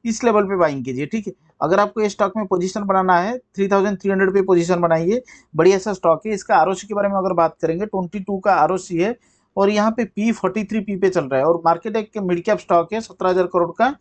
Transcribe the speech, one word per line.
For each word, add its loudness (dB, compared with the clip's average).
इस -4
लेवल 4
पे -4
बाइंग 0
कीजिए, -6
ठीक -6
है। -8
अगर 2
आपको -2
ये 0
स्टॉक -2
में -4
पोजीशन -2
बनाना 2
है, -2
थ्री -4
थाउजेंड 2
थ्री -2
हंड्रेड 2
पे 2
पोजीशन 2
बनाइए, 2
बढ़िया 4
सा -4
स्टॉक 0
है। -4
इसका -2
आरओसी 0
के -10
बारे 0
में -4
अगर -2
बात 2
करेंगे, -4
ट्वेंटी -6
टू -6
का 2
आरओसी 0
है 0
और 2
यहाँ 2
पे -4
पी -2
फ़ोर्टी -4
थ्री -4
पी -6
पे 0
चल 0
रहा -2
है 2
और 2
मार्केट 0
एक -6
मिड -2
कैप 0
स्टॉक 0
है, -4
सत्रह -4
हजार 2
करोड़ 0
का 0